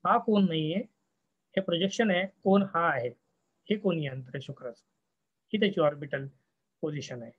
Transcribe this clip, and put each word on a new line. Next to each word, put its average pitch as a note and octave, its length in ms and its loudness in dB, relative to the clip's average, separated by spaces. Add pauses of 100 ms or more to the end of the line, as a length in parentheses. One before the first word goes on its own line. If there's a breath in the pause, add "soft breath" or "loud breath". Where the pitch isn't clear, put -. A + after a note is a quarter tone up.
हा G#3+ 120 4
कोन G#3 280 4
नाहीये, D#3+ 320 -2 (760)
हे G3 40 2
projection F#3+ 500 0
आहे, F#3 160 2 (180)
कोन G3 180 6
हा E3+ 280 2
आहे, B2 180 -2 (640)
हे G#3+ 60 2
कोनीय E3 340 0
अंतर C3 180 -12
आहे C#3 120 -10
शुक्राचं, C3 420 -14 (720)
ही G#3+ 80 -2
त्याची G3 200 2
orbital C#3+ 460 0 (540)
position C#3 420 -8
आहे. A#2 160 -16